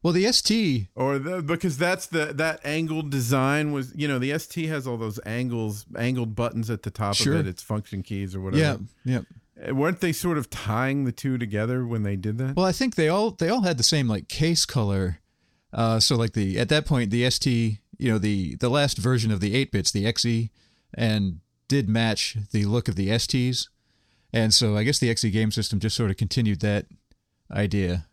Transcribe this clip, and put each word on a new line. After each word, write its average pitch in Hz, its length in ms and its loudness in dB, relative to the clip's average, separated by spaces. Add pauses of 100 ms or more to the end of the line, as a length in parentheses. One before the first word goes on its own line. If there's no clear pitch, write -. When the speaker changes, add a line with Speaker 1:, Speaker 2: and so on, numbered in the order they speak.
Speaker 1:
Well, 170 100 4
the 185 140 4
S - 140 4
T. 160 520 2
Speaker 2:
Or 135 240 -2
the, 170 240 -4
because 165 380 -2
that's 185 280 0
the, 151 260 -2
that 156 320 -2
angled 156 440 -4
design 139 600 2
was, 131 240 -4
you 147 140 -2
know, 131 100 0
the 135 140 0
S 160 120 -4
T 160 220 -6
has 143 180 -4
all 120 120 -4
those 107 280 -6
angles, 113 600 -4 (120)
angled 120 380 -2
buttons 117 340 -2
at 110 140 -4
the 98 80 -4
top 101 240 -2
Speaker 1:
Sure. 139 200 2
Speaker 2:
of - 40 2
it, 98 80 0
its 90 160 -8
function 104 400 -6
keys 98 320 -6
or 95 60 -6
whatever. 98 200 0 (440)
Speaker 1:
Yeah, 123 160 0 (360)
yeah. - 120 -10
Speaker 2:
Uh, 135 40 -2
weren't 156 280 0
they 175 100 2
sort 170 260 0
of 131 140 -4
tying 131 540 -2
the 120 80 0
two 131 260 -2
together 117 480 -2
when 113 160 -2
they 101 140 0
did 107 200 -2
that? 131 180 -4
Speaker 1:
Well, 180 120 4
I 185 60 4
think 262 220 0
they 160 140 4
all, 208 220 2
they 175 180 -2
all 240 120 2
had 175 160 2
the 117 60 2
same, 139 240 4
like, 104 200 -2
case 160 380 2
color. 98 560 0 (520)
Uh, 113 260 2
so, - 180 4
like, 113 160 0
the, 101 260 0
at 120 100 0
that 151 160 2
point, 123 240 2
the 120 160 2
S 127 140 0
T, 117 400 0 (180)
you 123 140 0
know, 107 80 2
the, 98 380 -2
the 123 120 0
last 139 300 0
version 113 320 0
of 98 80 0
the 101 160 0
eight 135 160 0
bits, 98 200 0
the 101 140 -2
X 117 180 0
E, 113 280 0 (420)
and 104 460 0 (280)
did 127 220 2
match 113 480 0 (140)
the 104 140 2
look 113 220 0
of 90 80 -2
the 98 140 0
S 113 160 0
Ts. 127 440 0 (640)
And 110 220 4
so 107 240 4
I 104 60 2
guess 139 160 2
the 123 100 4
X 113 140 0
E 107 80 2
game 110 200 2
system 107 280 -2
just 107 160 0
sort 107 160 2
of 95 60 -2
continued 107 420 0
that 104 260 0 (640)
idea. 95 640 0